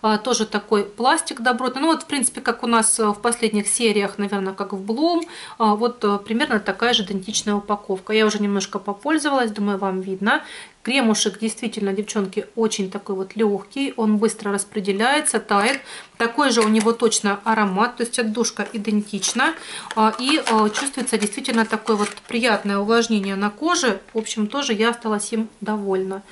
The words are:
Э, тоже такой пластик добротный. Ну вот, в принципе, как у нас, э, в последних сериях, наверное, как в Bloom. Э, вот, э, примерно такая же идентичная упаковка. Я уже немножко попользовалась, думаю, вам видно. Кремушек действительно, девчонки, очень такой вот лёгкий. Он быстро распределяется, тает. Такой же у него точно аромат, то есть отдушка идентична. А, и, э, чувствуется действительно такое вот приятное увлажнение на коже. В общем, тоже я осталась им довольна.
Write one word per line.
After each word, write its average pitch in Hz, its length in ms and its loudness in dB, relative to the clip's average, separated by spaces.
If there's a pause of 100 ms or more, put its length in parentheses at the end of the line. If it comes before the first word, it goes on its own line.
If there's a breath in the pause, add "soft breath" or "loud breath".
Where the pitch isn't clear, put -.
Э, 214 180 4
тоже 220 240 0
такой 208 380 0
пластик 254 560 0
добротный. 247 420 0
Ну 320 60 4
вот, 311 160 2
в - 20 -16
принципе, 269 340 -2
как 247 220 -2
у 240 60 -2
нас, 226 320 2
э, 214 80 4
в 208 120 0
последних 220 460 0
сериях, 208 500 2
наверное, 196 380 -2
как 196 180 -6
в 190 80 -6
Bloom. 302 420 0
Э, 330 40 -10 (480 loud breath)
вот, 233 300 -2
э, 202 200 2
примерно 233 360 0
такая 233 340 0
же 208 80 2
идентичная 202 540 -4
упаковка. 202 560 -4
Я 220 140 6
уже 208 140 0
немножко 202 380 0
попользовалась, 277 720 0
думаю, 208 280 -2
вам 190 220 -2
видно. 196 440 0 (400 loud breath)
Кремушек 226 540 2
действительно, 214 560 -4
девчонки, 202 520 -4 (100)
очень 214 340 0
такой 196 260 -6
вот 190 200 -6
лёгкий. 220 600 0
Он 214 220 2
быстро 208 340 0
распределяется, 202 880 0
тает. 220 400 2 (380 loud breath)
Такой 233 320 2
же 226 100 4
у 214 80 4
него 220 240 4
точно 208 520 0
аромат, 220 520 2
то 247 60 -2
есть 233 160 -4
отдушка 220 560 -2
идентична. 208 800 0 (420 loud breath)
А, 220 220 4
и, 277 280 2
э, 220 220 4 (100)
чувствуется 262 380 -2
действительно 226 480 0
такое 220 320 0
вот 208 140 0 (180)
приятное 208 480 0
увлажнение 208 580 2
на 202 140 0
коже. 277 500 0 (140)
В 226 60 -2
общем, 214 280 -2
тоже 277 280 -2
я 220 160 4
осталась 214 420 -4
им 220 160 -2 (140)
довольна. 196 680 -2